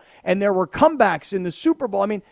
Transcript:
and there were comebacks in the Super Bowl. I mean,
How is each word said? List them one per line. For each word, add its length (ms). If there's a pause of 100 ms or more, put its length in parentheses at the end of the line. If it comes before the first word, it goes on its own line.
(220)
and 200
there 100
were 140
comebacks 680
in 100
the 80
Super 380
Bowl. 140
I 40
mean, 260